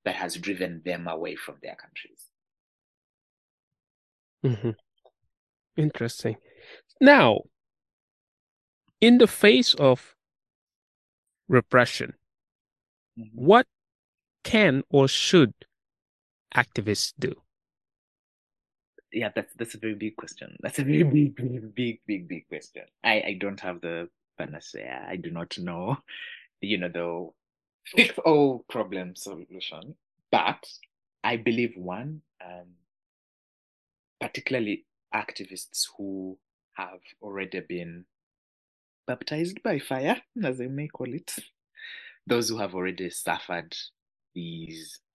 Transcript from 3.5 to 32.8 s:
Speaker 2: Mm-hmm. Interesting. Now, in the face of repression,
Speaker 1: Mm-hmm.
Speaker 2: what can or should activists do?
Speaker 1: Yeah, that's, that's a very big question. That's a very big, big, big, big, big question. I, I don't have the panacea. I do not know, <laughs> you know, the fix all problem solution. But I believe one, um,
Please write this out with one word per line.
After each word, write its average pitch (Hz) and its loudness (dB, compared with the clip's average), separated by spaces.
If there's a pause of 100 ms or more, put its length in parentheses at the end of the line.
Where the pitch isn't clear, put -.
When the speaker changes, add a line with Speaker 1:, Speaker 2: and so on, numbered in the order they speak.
Speaker 2:
Mm-hmm. 117 -2 (1080)
Interesting. 117 -2 (640)
Now, 254 10 (1600)
in 240 10
the 240 10
face 233 6
of 131 4 (1300)
repression, - 4 (1040)
Speaker 1:
Mm-hmm. 113 -8
Speaker 2:
what 226 10 (800)
can 170 4
or 135 8
should 147 4 (1000)
activists - 0
do? - -6 (1800)
Speaker 1:
Yeah, 107 -6
that's, - -8
that's 113 -10
a 107 -18
very 110 -6
big 107 -10
question. - -18
That's - -8
a 139 -2
very 151 4
big, 147 4
big, 123 -8
big, 120 -4
big, 95 -6
big 82 -14
question. - -14 (200)
I, 110 2
I 98 -6
don't 101 -6
have 87 -10
the 85 -8 (260)
panacea. - -12
I 90 -8
do 85 -10
not 82 -10
know, 87 -6 (340)
<laughs> - -20
you 101 -2
know, 90 -6
the 85 -8 (640)
fix - 2
all 143 2
problem 92 -8
solution. 90 -16 (360)
But - 0 (600)
I 117 0
believe 117 0
one, 110 -10 (240)
um, 90 -18 (1500)